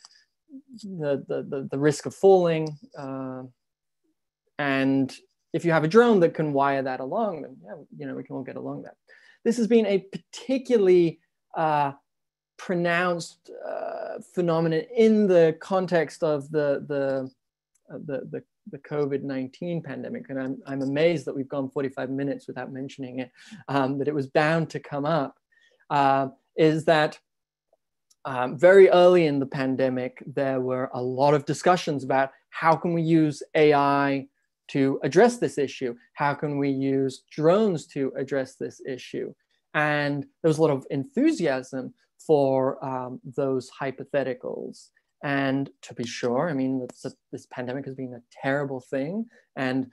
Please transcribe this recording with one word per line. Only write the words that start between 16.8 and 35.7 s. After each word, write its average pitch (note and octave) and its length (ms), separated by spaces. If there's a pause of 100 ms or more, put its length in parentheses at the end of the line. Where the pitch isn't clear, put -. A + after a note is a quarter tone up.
the, C3+ 420 (640)
uh, D3 140
the, C#3 240
the, C#3 120 (280)
the D3 80
covid C#3 460
nineteen C#3 580
pandemic. A#2+ 480
And C3+ 100
I'm, C3 240
I'm C3+ 180
amazed C#3+ 420
that C#3 100
we've C3+ 140
gone C#3 200
forty-five C3+ 400
minutes C3+ 380
without B2+ 260
mentioning C3 460
it, B2 140 (360)
um, C#3 300
that C#3 80
it D3+ 80
was C#3 140
bound D#3 420
to D3 80
come C#3+ 260
up, D3+ 300 (560)
uh, C#3 380 (280)
is D#3 280
that, D#3 340 (1080)
um, C3 320
very F#3 340
early F3+ 360
in C#3+ 140
the C3+ 60
pandemic, C3 800
there C3+ 360
were B2+ 340
a B2+ 80
lot C3 320
of C#3+ 100
discussions D#3 600
about C3+ 260 (200)
how D#3+ 260
can F3 160
we E3+ 100
use D#3 400 (140)
A D3+ 180
I C#3 540 (400)
to C#3 340
address G#3 360
this D3 200
issue? C3 380 (180)